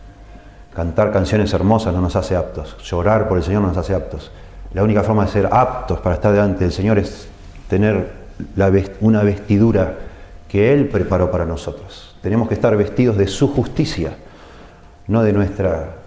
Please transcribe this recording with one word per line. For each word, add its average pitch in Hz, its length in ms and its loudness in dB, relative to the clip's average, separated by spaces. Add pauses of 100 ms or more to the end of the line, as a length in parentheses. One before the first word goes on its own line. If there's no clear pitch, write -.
(720)
Cantar 95 380 0
canciones 101 420 0
hermosas 98 400 2
no 90 80 0
nos 90 140 0
hace 92 220 -2
aptos. - 460 -8
Llorar 98 440 0
por 90 100 2
el 82 60 0
Señor 98 180 0
no 98 60 2
nos 82 100 -2
hace 90 160 -2
aptos. - 380 -6 (400)
La 95 120 0
única 104 180 4
forma 104 240 2
de - 60 -4
ser 98 200 2
aptos - 480 0
para 90 140 0
estar 104 180 2
delante 101 320 2
del 87 80 2
Señor 101 280 0
es - 280 -6 (400)
tener 101 440 0 (440)
la 98 140 4
vest-, 95 320 2
una 107 220 4
vestidura 101 720 2 (520)
que 104 260 2
Él 143 140 2
preparó 90 440 0
para 87 120 -2
nosotros. - 800 -10
Tenemos 110 260 0
que - 60 -4
estar 113 240 2
vestidos 110 400 2
de 98 80 4
su - 260 0
justicia, - 600 -2 (960)
no 110 160 2
de 104 100 4
nuestra 92 600 -2 (120)